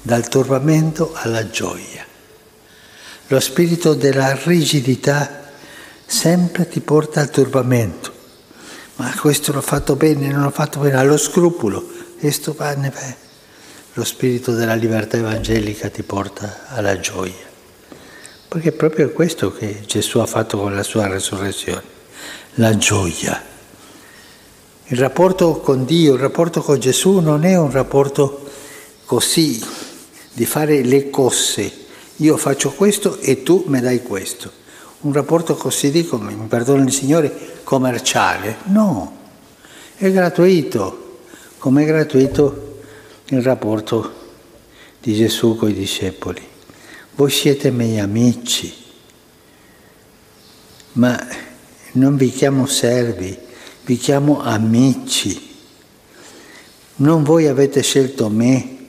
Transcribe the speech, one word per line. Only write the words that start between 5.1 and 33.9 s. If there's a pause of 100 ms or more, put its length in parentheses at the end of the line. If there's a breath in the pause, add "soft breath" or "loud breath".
sempre
ti
porta
al
turbamento. (840 loud breath)
"Ma
questo
l'ho
fatto
bene,
non
l'ho
fatto
bene",
allo
scrupolo. (320 loud breath)
Questo
va,
ne
va. (760 loud breath)
Lo
spirito
della
libertà
evangelica
ti
porta
alla
gioia. (1040 loud breath)
Perché
è
proprio
questo
che
Gesù
ha
fatto
con
la
sua
resurrezione. (720 loud breath)
La
gioia. (1500 loud breath)
Il
rapporto
con
Dio,
il
rapporto
con
Gesù
non
è
un
rapporto (560 loud breath)
così, (720 loud breath)
di
fare
le
cose. (440 loud breath)
Io
faccio
questo
e
tu
mi
dai